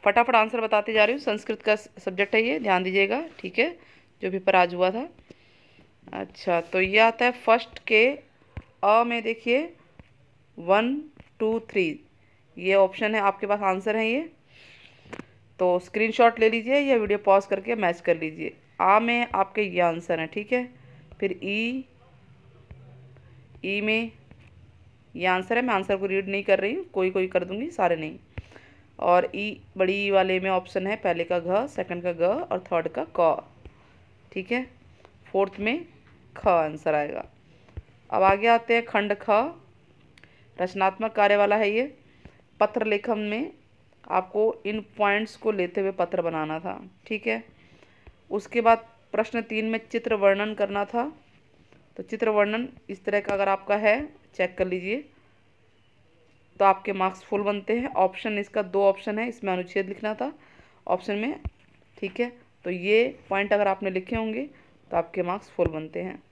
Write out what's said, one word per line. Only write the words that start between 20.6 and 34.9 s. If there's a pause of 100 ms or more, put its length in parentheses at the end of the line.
फिर
ई, (1800)
ई
में (1040)
ये
आंसर
है,
मैं
आंसर
को
रीड
नहीं
कर
रही
हूँ,
कोई
कोई
कर
दूँगी,
सारे
नहीं। (840)
और
ई, (160)
बड़ी
ई
वाले
में
ऑप्शन
है,
पहले
का
घ,
सेकंड
का
ग (120)
और
थर्ड
का
क, (840)
ठीक
है। (600)